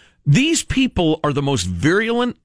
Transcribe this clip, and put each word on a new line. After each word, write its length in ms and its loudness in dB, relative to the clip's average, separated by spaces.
These 360 2
people 600 -2
are 100 0
the 100 -2
most 220 -2
virulent, 800 -2